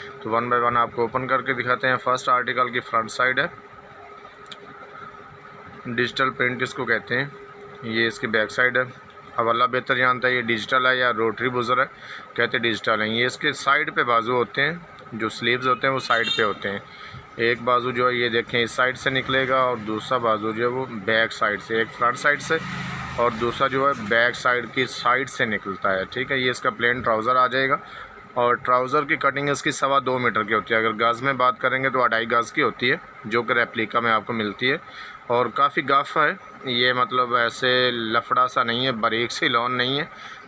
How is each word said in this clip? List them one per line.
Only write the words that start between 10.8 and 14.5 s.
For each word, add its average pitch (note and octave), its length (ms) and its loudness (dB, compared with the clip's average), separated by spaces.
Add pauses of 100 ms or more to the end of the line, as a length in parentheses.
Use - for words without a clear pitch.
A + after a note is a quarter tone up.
है B2+ 100 4
या B2+ 120 2
rotary A2+ 400 0
buzzer B2 300 0
है, C3+ 60 4 (520)
कहते A#2+ 220 2
डिजिटल A2+ 420 0
है। G#2+ 160 0
ये A#2+ 80 2
इसके C#3 280 -2
side D3 380 0
पे D#3 120 0
बाजू A#2+ 300 2
होते B2 280 0